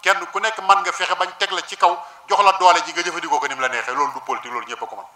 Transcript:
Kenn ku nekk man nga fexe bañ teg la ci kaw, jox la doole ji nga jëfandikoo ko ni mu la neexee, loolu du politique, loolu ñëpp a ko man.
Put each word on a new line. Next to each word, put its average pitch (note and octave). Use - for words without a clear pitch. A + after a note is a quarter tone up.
Kenn F#3
ku G3
nekk A3
man G3
nga -
fexe F3+
bañ F3+
teg G3
la F3
ci G3
kaw, F3+
jox G3+
la G3
doole E3+
ji D#3+
nga E3
jëfandikoo D#3+
ko C#3
ni C3+
mu C3
la B2+
neexee, A#2+
loolu C#3+
du D#3+
politique, A#2+
loolu A#2+
ñëpp A#2+
a -
ko G#2+
man. G2